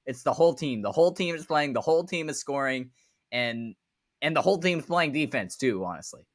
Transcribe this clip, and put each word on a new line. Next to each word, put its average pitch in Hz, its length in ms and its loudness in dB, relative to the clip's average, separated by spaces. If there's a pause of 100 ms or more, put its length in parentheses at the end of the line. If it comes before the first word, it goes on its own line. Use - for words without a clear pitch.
It's 127 180 -8
the 143 100 2
whole 165 220 6
team. 127 280 -4
The 101 100 -2
whole 170 200 4
team 175 220 -2
is 160 120 -10
playing, 147 280 0
the 117 60 2
whole 165 240 4
team 170 240 -4
is 143 100 -6
scoring, 131 520 -2 (400)
and, 117 440 -4 (460)
and 156 140 0
the 143 80 4
whole 190 160 2
team's 170 280 0
playing 165 260 2
defense 131 440 -2
too, 104 280 0
honestly. 90 380 -10 (120)